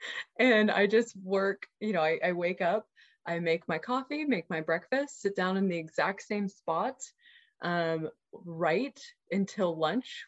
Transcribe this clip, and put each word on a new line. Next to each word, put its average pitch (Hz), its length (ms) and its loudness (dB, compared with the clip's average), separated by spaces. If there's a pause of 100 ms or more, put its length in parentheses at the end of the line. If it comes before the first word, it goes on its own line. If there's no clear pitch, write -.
(380)
and 220 320 6
I 202 160 4
just 220 300 2
work, 196 500 -2 (140)
you 214 140 -2
know, 165 80 2
I, 160 200 2
I 180 100 2
wake 180 280 -2
up, 180 260 0 (380)
I 170 140 -4
make 170 300 0
my 165 100 0
coffee, 262 460 -4
make 214 260 0
my 160 100 -2
breakfast, 175 600 -2
sit 202 140 -2
down 190 200 0
in 196 120 2
the 170 100 -2
exact 160 440 -2
same 208 260 -4
spot, 190 520 -4 (600)
um, 165 460 -2 (240)
write 175 680 -2 (300)
until 190 460 0
lunch 160 520 -2